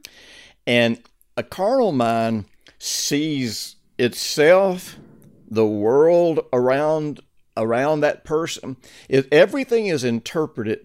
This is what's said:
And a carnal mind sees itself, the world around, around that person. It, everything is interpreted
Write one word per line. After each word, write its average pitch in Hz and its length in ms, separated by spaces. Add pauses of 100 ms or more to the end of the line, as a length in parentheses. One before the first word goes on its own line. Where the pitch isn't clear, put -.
(680)
And 117 320 (380)
a 120 60
carnal 214 500
mind 113 540 (320)
sees 143 1000 (220)
itself, 165 1000 (520)
the 107 180
world 151 720 (120)
around, 147 680 (360)
around 123 440
that - 240
person. 156 520 (320)
It, 135 220
everything 214 560
is 156 160
interpreted 117 840